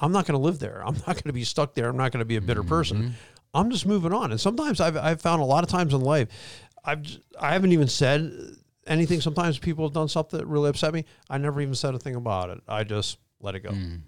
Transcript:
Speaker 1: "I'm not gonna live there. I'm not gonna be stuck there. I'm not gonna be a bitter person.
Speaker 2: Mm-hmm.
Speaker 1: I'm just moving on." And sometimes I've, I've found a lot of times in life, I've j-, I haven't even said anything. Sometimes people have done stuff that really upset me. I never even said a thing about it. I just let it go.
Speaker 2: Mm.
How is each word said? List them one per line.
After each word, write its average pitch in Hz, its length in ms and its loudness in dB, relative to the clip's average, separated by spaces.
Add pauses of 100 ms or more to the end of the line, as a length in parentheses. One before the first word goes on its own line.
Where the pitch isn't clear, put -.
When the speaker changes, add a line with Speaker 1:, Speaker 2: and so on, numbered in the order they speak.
Speaker 1:
"I'm 156 120 2
not 190 140 2
gonna 147 120 2
live 156 200 2
there. - 280 -8
I'm - 80 -2 (120)
not - 160 -4
gonna 147 100 -4
be 123 120 -4
stuck 147 300 -2
there. 117 140 0
I'm 127 80 -2
not 127 160 0
gonna 117 120 -2
be 113 120 -2
a 107 40 0
bitter 104 220 0
person. 104 360 0
Speaker 2:
Mm-hmm. 117 120 0 (440)
Speaker 1:
I'm 202 160 4
just 208 160 -2
moving 185 260 2
on." 214 180 0
And 110 100 -2
sometimes 240 400 0
I've, 165 160 2
I've 156 240 0
found 165 220 2
a - 20 2
lot 143 200 4
of 170 60 -4
times 175 240 2
in 135 60 4
life, 135 280 2 (560)
I've 151 180 -4
j-, 160 180 -14 (180)
I 151 140 0
haven't 185 200 6
even 151 160 6
said 147 440 2 (540)
anything. 160 340 2
Sometimes 160 380 0
people 160 260 -2
have 147 100 -4
done 156 140 0
stuff 156 220 -2
that 160 160 -6
really 147 240 2
upset 151 220 0
me. 160 120 -4 (260)
I 135 80 -2
never 143 220 -2
even 139 140 -2
said 131 200 -2
a 127 40 -6
thing 131 180 -8
about 98 340 -2
it. 90 180 -14
I 110 160 -2
just 104 340 -4 (220)
let 98 140 -8
it 95 60 -10
go. 95 100 -10
Speaker 2:
Mm. 90 380 -6